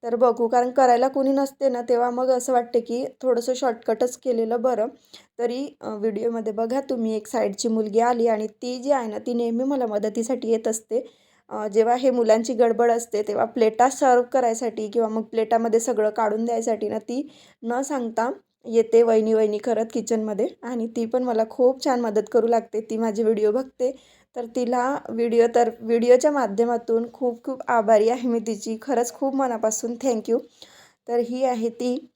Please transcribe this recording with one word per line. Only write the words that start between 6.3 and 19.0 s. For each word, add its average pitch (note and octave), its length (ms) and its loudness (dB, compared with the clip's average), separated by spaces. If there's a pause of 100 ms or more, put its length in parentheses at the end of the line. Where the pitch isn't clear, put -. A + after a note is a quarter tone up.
बघा A3+ 280 -2
तुम्ही, A3+ 360 -4
एक G#3+ 100 -8
साईडची G#3 420 -2
मुलगी A3 300 0
आली A#3+ 280 2
आणि G#3+ 200 0
ती B3 320 -8
जी B3+ 120 -4
आहे B3+ 180 2
ना, G#3+ 100 -8
ती A#3 160 -4
नेहमी A#3 300 0
मला C4 220 0
मदतीसाठी A3 600 -4
येत A3+ 200 0
असते. A3+ 440 -6 (360)
अ, G#3+ 200 -8
जेव्हा A3 260 4
हे B3+ 160 2
मुलांची A#3 440 2
गडबड A#3 380 2
असते, A3+ 300 -2
तेव्हा G#3 220 0
प्लेटा A3+ 440 2
सर्व्ह B3+ 360 4
करायसाठी A3+ 640 -2
किंवा A3+ 200 0
मग A3 140 -4
प्लेटामध्ये A3+ 580 0
सगळं G#3+ 300 0
काढून A3 340 -2
द्यायसाठी A3+ 440 -2
ना, G#3+ 100 -4
ती C4 300 -6 (340)
न A#3+ 200 -4
सांगता A#3+ 480 -4 (340)
येते A3+ 380 4